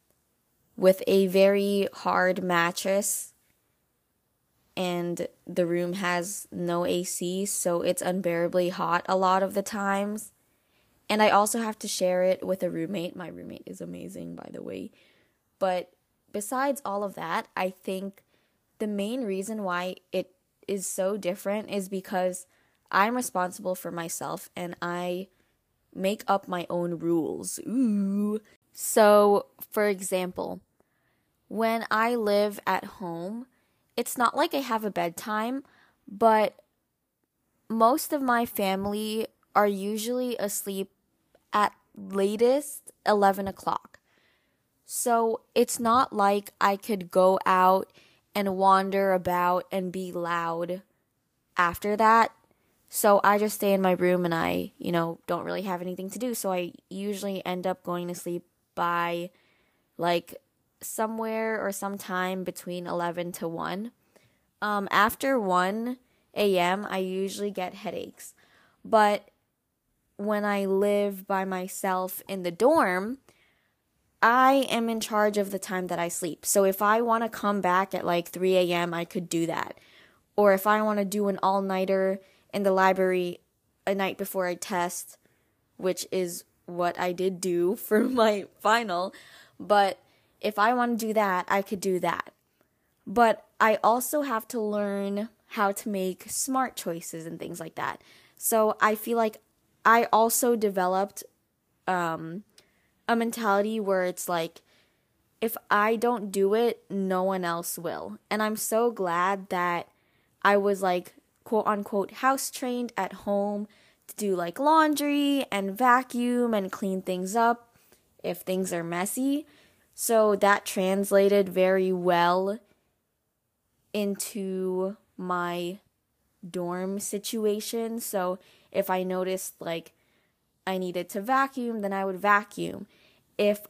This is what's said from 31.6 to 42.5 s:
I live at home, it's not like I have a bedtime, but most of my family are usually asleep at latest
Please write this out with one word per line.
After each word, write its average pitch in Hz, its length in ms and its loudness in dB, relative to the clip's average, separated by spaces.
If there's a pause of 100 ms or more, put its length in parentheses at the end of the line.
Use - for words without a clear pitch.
I 226 240 0
live 208 500 2
at 190 200 -2
home, 190 640 -10 (500)
it's - 200 -6
not 240 180 2
like 330 180 2
I 285 60 0
have 226 260 -4
a 196 60 -4
bedtime, 214 720 -4 (440)
but 214 480 4 (1120)
most 226 440 2
of 285 80 0
my 240 240 0
family 208 800 -4 (260)
are 208 140 4
usually 220 720 -4
asleep 196 540 -6 (640)
at - 200 2 (220)
latest 208 960 0 (140)